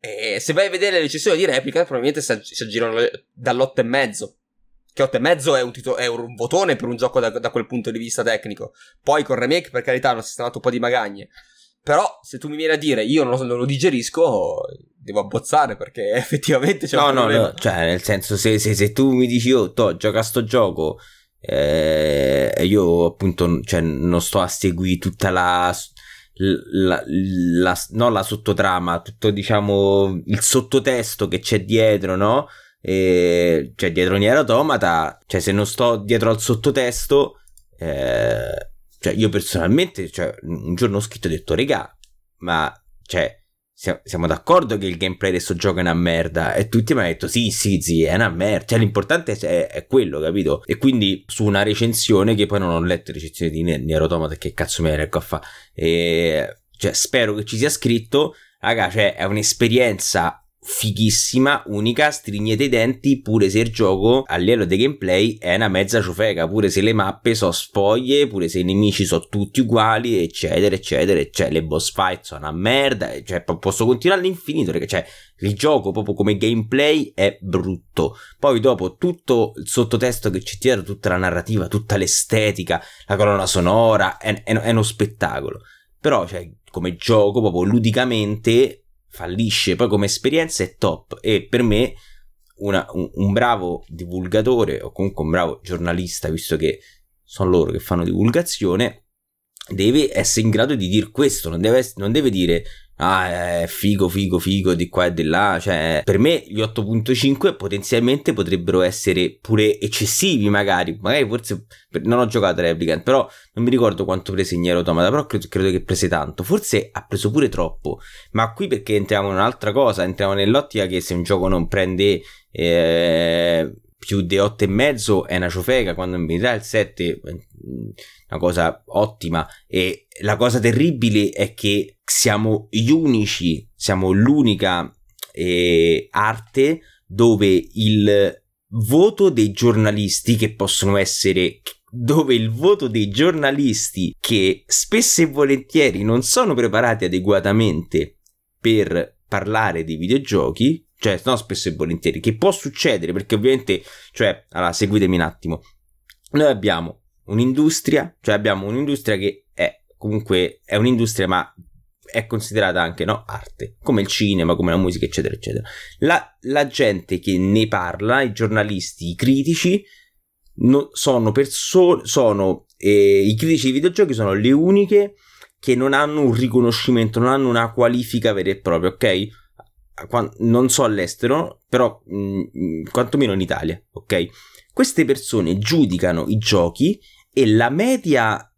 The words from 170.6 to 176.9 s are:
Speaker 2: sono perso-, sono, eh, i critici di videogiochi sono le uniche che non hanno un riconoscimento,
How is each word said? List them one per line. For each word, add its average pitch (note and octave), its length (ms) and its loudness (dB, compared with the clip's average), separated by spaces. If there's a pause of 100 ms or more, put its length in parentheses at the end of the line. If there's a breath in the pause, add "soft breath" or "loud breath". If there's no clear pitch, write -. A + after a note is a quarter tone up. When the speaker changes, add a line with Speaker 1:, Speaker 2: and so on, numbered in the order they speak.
Speaker 2:
sono A2+ 400 0
perso-, D3+ 760 2
sono, G2+ 600 0 (120)
eh, G2+ 480 6
i A2 100 2
critici D3+ 300 0
di C3 60 2
videogiochi E3 420 2
sono G#2+ 180 0
le G#2+ 200 4
uniche G3+ 640 4 (440 soft breath)
che B2+ 160 0
non C3 180 0
hanno D3 300 2
un B2+ 100 4
riconoscimento, A#2 880 2